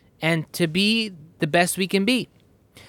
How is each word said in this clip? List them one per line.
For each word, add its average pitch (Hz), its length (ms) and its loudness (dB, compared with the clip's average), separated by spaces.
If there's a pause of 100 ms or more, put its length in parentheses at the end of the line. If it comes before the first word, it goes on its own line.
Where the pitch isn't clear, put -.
(200)
and 160 320 -2
to 175 140 -2
be 208 460 0 (260)
the 170 80 -2
best 175 300 0
we 190 100 -2
can 196 180 0
be. 233 240 0 (600)